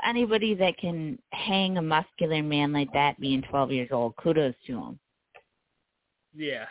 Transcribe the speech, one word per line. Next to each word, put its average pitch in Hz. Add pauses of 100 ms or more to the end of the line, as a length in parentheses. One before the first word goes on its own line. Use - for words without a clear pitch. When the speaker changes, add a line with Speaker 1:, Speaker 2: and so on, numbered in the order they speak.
Speaker 1:
anybody 220
that 180
can 165 (140)
hang 190
a 170
muscular 160
man 147
like 143
that 143
being 135
twelve 135
years 123
old, 117
kudos 151 (120)
to 131
him. 78 (1400)
Speaker 2:
Yeah, 139